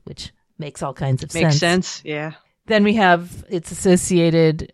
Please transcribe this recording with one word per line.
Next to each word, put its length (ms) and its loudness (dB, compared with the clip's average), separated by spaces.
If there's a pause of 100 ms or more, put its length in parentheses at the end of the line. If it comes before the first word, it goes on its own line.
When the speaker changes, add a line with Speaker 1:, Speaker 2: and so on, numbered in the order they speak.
Speaker 1:
which 280 -18 (280)
makes 240 -12
all 100 -8
kinds 300 -4
of 100 -12
Speaker 2:
Makes 240 2
Speaker 1:
sense. 20 0 (280)
Speaker 2:
sense, 180 -14
yeah. 280 -8 (340)
Speaker 1:
Then 160 2
we 100 4
have, 560 0
it's 220 -8
associated, 1040 2